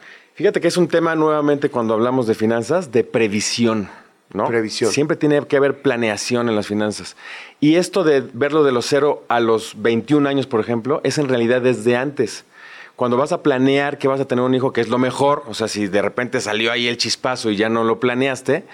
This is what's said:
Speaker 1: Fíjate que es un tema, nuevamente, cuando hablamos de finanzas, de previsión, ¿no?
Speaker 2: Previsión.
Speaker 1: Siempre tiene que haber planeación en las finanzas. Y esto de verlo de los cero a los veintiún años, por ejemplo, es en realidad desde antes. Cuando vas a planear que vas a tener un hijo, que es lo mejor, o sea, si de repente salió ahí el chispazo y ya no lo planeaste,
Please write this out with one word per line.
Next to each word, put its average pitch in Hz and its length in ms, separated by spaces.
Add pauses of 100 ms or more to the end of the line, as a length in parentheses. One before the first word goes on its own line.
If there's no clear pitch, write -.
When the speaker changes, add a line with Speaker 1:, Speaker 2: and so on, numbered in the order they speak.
(340)
Speaker 1:
Fíjate - 260
que 165 80
es 165 80
un 175 100
tema, 165 300
nuevamente, 147 520
cuando 113 260
hablamos 120 340
de 110 60
finanzas, 117 580
de 113 100
previsión, 110 840 (440)
¿no? 104 140
Speaker 2:
Previsión. 113 460
Speaker 1:
Siempre 151 240
tiene 147 300
que 143 100
haber 135 260
planeación 120 680
en 110 60
las 101 140
finanzas. 104 480 (420)
Y 151 160
esto 180 300
de 143 160 (120)
verlo 143 300
de 139 80
los 120 160
cero 143 400
a 120 140
los 110 420
veintiún 117 460
años, 139 180
por 110 140
ejemplo, 117 420
es 135 160
en 143 100
realidad 123 320
desde 120 360
antes. 131 480 (500)
Cuando 123 220
vas 147 160
a 170 100
planear 139 560
que - 80
vas 135 140
a 135 60
tener 123 180
un 127 100
hijo, 127 180
que 117 100
es 107 60
lo 123 100
mejor, 135 500
o 104 60
sea, 113 120
si 104 220
de 98 140
repente 120 400
salió 110 280
ahí 120 160
el 120 120
chispazo 123 520
y 104 60
ya 110 140
no 113 140
lo 113 140
planeaste, 127 760